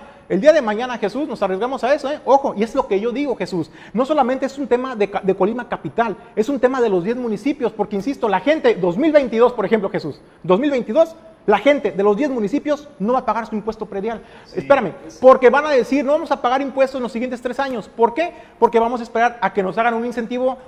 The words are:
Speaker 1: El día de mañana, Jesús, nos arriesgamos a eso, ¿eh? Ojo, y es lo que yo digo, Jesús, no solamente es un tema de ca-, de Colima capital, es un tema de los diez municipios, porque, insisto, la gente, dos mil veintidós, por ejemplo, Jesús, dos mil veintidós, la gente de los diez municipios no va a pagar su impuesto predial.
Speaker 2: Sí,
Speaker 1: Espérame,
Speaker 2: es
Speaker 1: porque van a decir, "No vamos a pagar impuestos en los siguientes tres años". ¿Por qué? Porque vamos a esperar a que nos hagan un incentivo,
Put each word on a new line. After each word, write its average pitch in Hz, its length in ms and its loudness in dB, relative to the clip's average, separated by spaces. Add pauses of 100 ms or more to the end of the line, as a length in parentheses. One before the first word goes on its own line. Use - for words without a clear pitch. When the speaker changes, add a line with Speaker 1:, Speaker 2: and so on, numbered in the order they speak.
(280)
Speaker 1:
El 180 120 0
día 294 120 6
de 320 80 6
mañana, 233 380 -4
Jesús, 226 300 -4
nos 233 140 -4
arriesgamos 214 420 -4
a 254 100 4
eso, 285 160 -4
¿eh? 302 140 -6
Ojo, 262 320 2
y 196 80 0
es - 100 -10
lo 269 140 -2
que 190 100 0
yo 226 140 -2
digo, 262 240 -4
Jesús, 175 340 -4 (240)
no 240 100 0
solamente 269 420 0
es 269 120 -8
un 277 80 -6
tema 254 300 -2
de 202 120 0
ca-, 185 140 -4
de 190 140 0
Colima 220 320 -2
capital, 196 480 -4 (180)
es 214 140 -2
un 285 100 -2
tema 254 240 0
de 226 80 0
los 180 140 0
diez 226 120 -2
municipios, 240 560 -4
porque, 208 220 -6
insisto, 233 340 -4
la 185 120 0
gente, 277 340 2
dos 180 240 -2
mil 302 140 2
veintidós, 247 400 4
por 226 120 -4
ejemplo, 190 240 0
Jesús, 156 320 -6 (220)
dos 180 160 4
mil 277 140 0
veintidós, 269 420 0 (300)
la 202 140 4
gente 277 320 2
de 185 140 -4
los 208 120 4
diez 277 140 -2
municipios 269 580 -4 (120)
no 214 140 0
va 262 60 2
a - 60 -8
pagar 226 200 -4
su 220 100 -8
impuesto 214 300 -6
predial. 202 360 -8 (220)
Speaker 2:
Sí, - 160 -8
Speaker 1:
Espérame, 262 320 2 (140)
Speaker 2:
es - 140 -20
Speaker 1:
porque 262 300 8
van 277 160 2
a 302 40 -2
decir, 269 340 2
"No 269 80 0
vamos 302 180 -2
a 277 100 -2
pagar 262 220 0
impuestos 269 360 0
en 247 40 -4
los 233 80 -6
siguientes 240 320 -6
tres 247 160 -8
años". 262 300 -4
¿Por 226 260 2
qué? 339 180 -2 (280)
Porque 233 180 4
vamos 233 220 0
a - 20 -8
esperar 240 380 0
a 196 120 0
que 202 100 -2
nos 185 140 -4
hagan 233 180 0
un 233 120 -4
incentivo, 247 500 -4 (120)